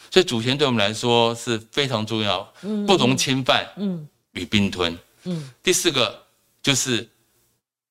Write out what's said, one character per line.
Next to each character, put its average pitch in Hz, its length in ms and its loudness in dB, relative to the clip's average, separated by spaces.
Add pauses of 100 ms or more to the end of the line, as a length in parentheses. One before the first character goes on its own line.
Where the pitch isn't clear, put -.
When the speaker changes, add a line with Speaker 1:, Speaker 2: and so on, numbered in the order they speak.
(120)
Speaker 1:
所 185 100 4
以 170 40 2
主 117 160 -2
权 127 160 -2
对 143 100 2
我 127 40 2
们 117 60 0
来 104 160 2
说 117 400 4
是 117 240 -4 (140)
非 143 160 0
常 110 180 -2
重 110 160 -4
要， 101 400 -2
Speaker 2:
嗯， 208 240 -4
Speaker 1:
不 202 120 6
容 131 180 4
侵 131 260 -2
犯 120 240 2 (120)
Speaker 2:
嗯。 180 300 -6 (260)
Speaker 1:
与 - 120 -6
并 101 240 0
吞。 85 260 -2 (280)
Speaker 2:
嗯。 165 260 -8 (140)
Speaker 1:
第 185 80 2
四 175 180 2
个 127 320 -2 (400)
就 139 140 0
是 120 320 -2 (840)